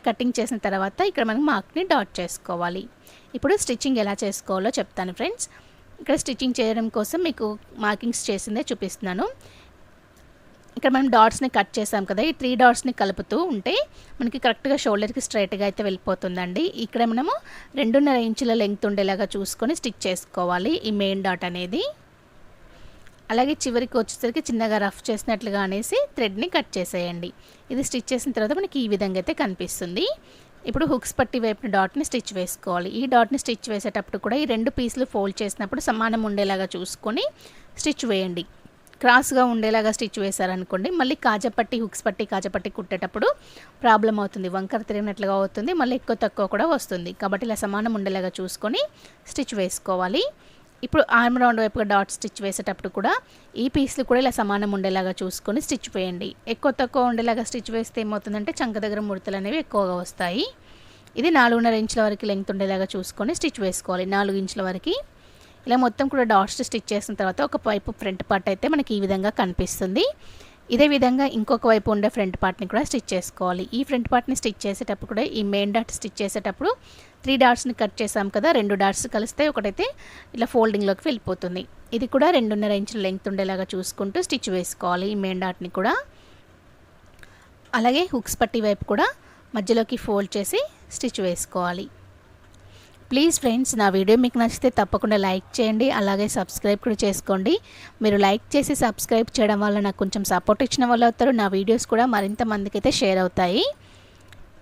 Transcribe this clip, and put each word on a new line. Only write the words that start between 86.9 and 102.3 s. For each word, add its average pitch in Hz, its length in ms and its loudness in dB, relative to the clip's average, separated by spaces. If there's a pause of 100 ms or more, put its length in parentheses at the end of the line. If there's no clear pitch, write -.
అలాగే 254 240 4 (120)
హుక్స్ - 260 -4
పట్టి 226 260 0
వైపు 202 260 0
కూడా 311 140 4 (500)
మధ్యలోకి 226 400 0 (100)
ఫోల్డ్ 202 300 0
చేసి 370 240 -2 (360)
స్టిచ్ 233 320 -4
వేసుకోవాలి. 175 580 -4 (1200)
ప్లీజ్ 302 320 4
ఫ్రెండ్స్, 247 280 2 (100)
నా 208 40 6 (100)
వీడియో 196 280 6
మీకు 247 180 0
నచ్చితే 240 280 2 (100)
తప్పకుండా 208 380 2 (100)
లైక్ 190 180 -2 (120)
చేయండి, 220 280 2 (140)
అలాగే 196 260 2 (120)
సబ్స్క్రైబ్ 202 480 0
కూడా 214 180 0
చేసుకోండి. 196 500 2 (500)
మీరు 202 220 6
లైక్ 202 180 4 (120)
చేసి 285 180 4 (120)
సబ్స్క్రైబ్ 226 520 2
చేయడం 208 260 4
వల్ల 208 220 2
నాకు 196 180 -2
కొంచెం 190 280 -2
సపోర్ట్ - 340 2
ఇచ్చిన 247 260 2
వాళ్ళు 240 160 6
అవుతారు. 240 320 4
నా 202 60 4 (100)
వీడియోస్ 208 380 2
కూడా 226 120 6 (100)
మరింత 208 360 0